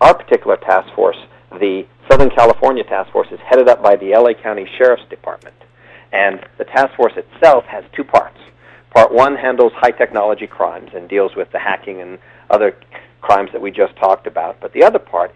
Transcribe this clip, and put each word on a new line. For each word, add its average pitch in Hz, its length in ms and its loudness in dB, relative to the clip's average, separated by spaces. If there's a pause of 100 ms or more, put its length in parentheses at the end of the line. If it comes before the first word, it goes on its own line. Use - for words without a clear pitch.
our 160 140 6
particular - 420 -2
task 95 380 -4
force, 92 220 -2 (360)
the 95 340 -6 (220)
Southern 135 220 6
California 120 540 0
Task 95 280 -8
Force - 180 -4
is 110 100 -16
headed 127 280 2
up 120 140 2
by 101 140 4
the 98 160 -6
L 117 140 4
A 113 80 0
County 104 420 -10
Sheriff's 127 320 0
Department, - 480 -18 (560)
and 98 320 -4 (140)
the - 60 -10
task 131 300 -2
force 117 220 0
itself 135 480 2
has - 200 -16 (120)
two 139 80 -10
parts. - 340 -2 (560)
Part 117 180 4
one 135 220 2
handles 123 380 0
high 123 200 0
technology 107 540 -4
crimes 92 480 -8
and 87 140 -16
deals 95 260 -2
with 92 180 -8
the - 60 -8
hacking 95 420 -8
and 90 180 -18 (320)
other 104 260 0 (440)
crimes 98 320 -2
that - 80 -10
we 98 100 -10
just 98 260 -4
talked 95 300 -2
about, 82 340 -10
but - 120 -14
the 135 100 0
other 220 160 4
part 87 380 -6